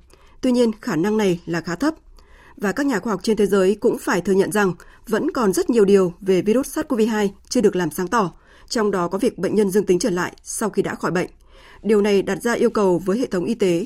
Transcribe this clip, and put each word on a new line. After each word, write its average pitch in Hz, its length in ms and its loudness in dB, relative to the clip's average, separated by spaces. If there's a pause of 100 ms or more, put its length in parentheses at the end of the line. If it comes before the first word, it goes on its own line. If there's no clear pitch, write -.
(400)
Tuy 254 120 0
nhiên, 240 180 4 (100)
khả 220 160 -4
năng 175 200 0
này 185 300 0
là 165 140 -4
khá 170 160 -6
thấp. 302 180 -2 (640)
Và 202 160 -2
các 277 140 -2
nhà 254 120 0
khoa 220 140 -4
học 180 100 -4
trên 220 140 0
thế 208 100 2
giới 190 280 4
cũng 214 240 0
phải 220 220 -2
thừa 196 120 0
nhận 190 200 2
rằng 190 220 0 (340)
vẫn 220 220 -2
còn 226 220 0
rất - 180 -2
nhiều 233 140 6
điều 190 360 4
về 185 220 2
virus 233 260 0
sars 311 200 -6
cov 226 200 0
hai 208 240 -2 (160)
chưa 254 120 0
được 196 160 2
làm 175 140 -2
sáng 180 180 -6
tỏ, 190 240 0 (360)
trong 214 220 -2
đó 185 180 -2
có 190 100 -6
việc 226 200 -2
bệnh 170 160 -2
nhân 202 160 2
dương 202 160 0
tính 180 120 2
trở 214 120 -2
lại 175 220 -4 (100)
sau - 280 -6
khi 190 120 -2
đã 165 120 -4
khỏi 185 160 -4
bệnh. 170 180 -2 (540)
Điều 208 180 2
này 202 220 2
đặt 185 200 -4
ra 233 100 -2
yêu 226 180 2
cầu 185 340 0
với 190 140 0
hệ 269 80 -2
thống 185 180 -4
y 226 100 -2
tế 185 320 0